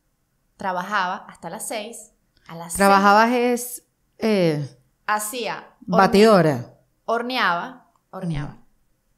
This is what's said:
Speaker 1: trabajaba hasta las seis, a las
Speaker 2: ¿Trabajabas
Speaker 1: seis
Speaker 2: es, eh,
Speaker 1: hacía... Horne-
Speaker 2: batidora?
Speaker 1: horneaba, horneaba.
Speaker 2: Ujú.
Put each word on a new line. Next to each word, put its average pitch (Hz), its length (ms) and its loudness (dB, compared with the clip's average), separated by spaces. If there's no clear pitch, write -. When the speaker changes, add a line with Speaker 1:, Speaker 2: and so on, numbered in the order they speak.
Speaker 1:
trabajaba 190 720 -6
hasta 170 220 -18
las 214 160 -14
seis, 233 460 -14
a 165 100 -18
las 170 180 -14
Speaker 2:
¿Trabajabas 202 560 6
Speaker 1:
seis 240 300 0
Speaker 2:
es, - 260 -14
eh, 165 580 0
Speaker 1:
hacía... 208 600 -6
Horne- 185 100 -2
Speaker 2:
batidora? 190 760 4
Speaker 1:
horneaba, 233 840 -4
horneaba. 165 420 -8
Speaker 2:
Ujú. - 80 -20